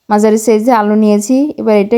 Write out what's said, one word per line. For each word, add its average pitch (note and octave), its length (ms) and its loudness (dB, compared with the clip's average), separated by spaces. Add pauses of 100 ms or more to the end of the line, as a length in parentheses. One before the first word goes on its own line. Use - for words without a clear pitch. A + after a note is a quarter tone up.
মাঝারি G#3+ 360 2
সাইজে A3 340 0
আলু G#3 240 0
নিয়েছি। G#3 320 0 (240)
এবার G#3+ 240 0
এটা G#3 140 -2